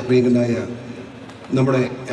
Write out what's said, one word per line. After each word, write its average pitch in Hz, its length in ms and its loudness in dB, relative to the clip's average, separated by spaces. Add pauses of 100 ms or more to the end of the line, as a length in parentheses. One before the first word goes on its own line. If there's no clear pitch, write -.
പ്രിയങ്കരനായ 120 460 4 (1040)
നമ്മുടെ 131 260 2 (280)